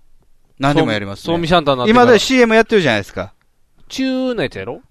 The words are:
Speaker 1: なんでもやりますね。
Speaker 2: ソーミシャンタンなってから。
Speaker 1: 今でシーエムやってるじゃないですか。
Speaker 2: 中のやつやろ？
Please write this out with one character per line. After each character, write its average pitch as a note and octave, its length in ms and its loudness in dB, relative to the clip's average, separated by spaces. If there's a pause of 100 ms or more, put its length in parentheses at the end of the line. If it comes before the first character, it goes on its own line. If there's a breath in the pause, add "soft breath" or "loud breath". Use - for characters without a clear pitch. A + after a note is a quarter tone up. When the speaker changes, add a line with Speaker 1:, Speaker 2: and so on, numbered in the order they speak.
(600)
Speaker 1:
な C#3 140 0
ん - 20 2
で D#3+ 80 2
も A#2 80 -2
や G#2+ 80 -2
り G2+ 60 -8
ま G2 100 -10
す - 40 -18
ね。 E3 140 -6
Speaker 2:
ソ - 0 -
ー F3 60 -2
ミ E3 80 -6
シ E3 80 0
ャ E3+ 60 2
ン C#3+ 40 -4
タ C#3+ 80 2
ン C3 40 -4
な B2 80 -2
っ - 20 -2
て A3 60 2
か B3 60 6
ら。 A#3+ 60 6
Speaker 1:
今 B3 60 4
で G#3 80 6
シ C4 180 -2
ー B3 40 6
エ A#3 40 4
ム A3+ 80 2
や A3+ 80 4
っ A3 40 2
て A3+ 100 -2
る G3 60 4
じ D#3 60 0
ゃ B2 40 0
な G#2+ 60 0
い - 20 -2
で G2 60 -8
す - 80 -20
か。 F#2+ 200 -10 (540)
Speaker 2:
中 C4 480 -6
の F#3 80 -4
や B2 60 -4
つ G2+ 100 -14
や F#2+ 60 -10
ろ？ B2+ 260 -12